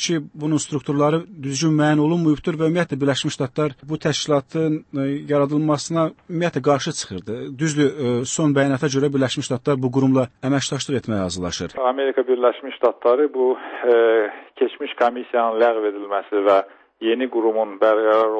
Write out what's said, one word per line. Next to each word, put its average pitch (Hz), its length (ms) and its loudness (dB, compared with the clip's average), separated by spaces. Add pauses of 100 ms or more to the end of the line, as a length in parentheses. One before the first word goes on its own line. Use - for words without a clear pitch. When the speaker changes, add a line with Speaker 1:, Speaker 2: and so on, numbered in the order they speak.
Speaker 1:
ki, 165 160 -2 (140)
bunun 151 280 -2
strukturları 147 560 0 (300)
düzgün 156 320 0
müəyyən 151 260 4
olunmayıbdır 160 540 0
və 160 100 2
ümumiyyətlə 160 320 -2
Birləşmiş 139 340 -2
Ştatlar 147 380 -4 (160)
bu 156 160 -6
təşkilatın, 156 720 -2 (240)
e, - 20 -2 (300)
yaradılmasına 151 720 0 (240)
ümumiyyətlə 165 400 -2
qarşı 143 300 0
çıxırdı. 104 360 -10 (220)
Düzdür, 147 320 2
e, 123 340 -2
son 147 320 0
bəyanata 139 400 2
görə 139 160 0
Birləşmiş 135 380 -2
Ştatlar 131 320 -2
bu 123 160 0
qurumla 131 300 4 (180)
əməkdaşlıq 135 560 -2
etməyə 101 240 -2
hazırlaşır. 87 500 -6 (160)
Speaker 2:
Amerika 135 380 0
Birləşmiş 123 480 0
Ştatları 123 560 2
bu, 127 240 2 (340)
e, - 20 6 (600)
keçmiş - 380 -4
komissiyanın 120 640 0
ləğv 110 320 2
edilməsi 101 560 -4
və 98 140 6 (420)
yeni 120 240 0
qurumun 110 480 0
bərqərar 110 640 4